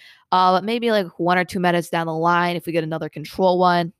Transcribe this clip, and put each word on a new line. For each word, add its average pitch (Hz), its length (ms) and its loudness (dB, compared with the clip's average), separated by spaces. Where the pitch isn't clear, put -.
Uh, 185 260 4
but 185 80 -2
maybe, 233 280 -2
like, 202 140 0
one 175 200 2
or 180 60 0
two 190 140 -8
metas 175 320 0
down 165 160 -4
the 160 80 -6
line, 175 400 0
if 165 120 -8
we 165 60 -6
get 160 120 -2
another 156 240 -6
control 180 500 -2
one, 175 420 2